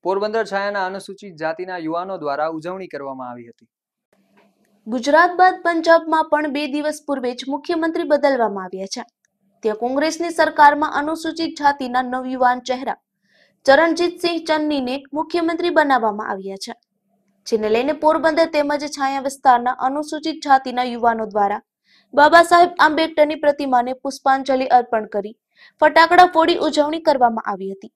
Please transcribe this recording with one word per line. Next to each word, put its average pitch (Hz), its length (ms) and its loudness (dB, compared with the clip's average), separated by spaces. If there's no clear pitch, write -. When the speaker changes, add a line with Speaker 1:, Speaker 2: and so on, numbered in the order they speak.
Speaker 1:
પોરબંદર 208 420 -4
છાયાના 196 420 -4
અનુસૂચિત 190 480 -14
જાતિના 165 440 -8
યુવાનો 170 400 -6
દ્વારા 147 280 -4
ઉજવણી 170 400 -10
કરવામાં 135 440 -12
આવી 120 180 -18
હતી. - 180 -20
Speaker 2:
ગુજરાત 285 440 2
બાદ 370 320 2
પંજાબમાં 330 640 2
પણ 302 280 -2
બે 294 140 -4
દિવસ 294 400 -6
પૂર્વે 254 280 -4
જ 247 140 -14
મુખ્યમંત્રી 320 560 -4
બદલવામાં 254 600 0
આવ્યા 190 220 -10
છે. 233 180 -12
ત્યાં 214 140 -2
કોંગ્રેસની 302 540 -4
સરકારમાં 311 600 4
અનુસૂચિત 320 680 -4
જાતિના 269 440 0
નવયુવાન 254 580 -2
ચહેરા 254 360 -6
ચરણજીતસિંહ 330 800 2
ચન્નીને 285 580 -2
મુખ્યમંત્રી 330 580 -4
બનાવવામાં 247 580 0
આવ્યા 196 280 -10
છે, 226 180 -14
જેને 214 220 -2
લઈને 247 240 0
પોરબંદર 311 540 2
તેમજ 294 400 -2
છાયા 277 340 -4
વિસ્તારના 254 500 2
અનુસૂચિત 302 760 -6
જાતિના 262 380 0
યુવાનો 233 440 -2
દ્વારા 202 360 -4
બાબા 302 280 8
સાહેબ 349 360 6
આંબેડકરની 311 560 2
પ્રતિમાને 277 580 0
પુષ્પાંજલિ 269 760 -2
અર્પણ 233 400 2
કરી 214 300 -8
ફટાકડા 330 460 6
ફોડી 339 300 2
ઉજવણી 302 440 -2
કરવામાં 247 460 2
આવી 196 260 -8
હતી. 196 240 -18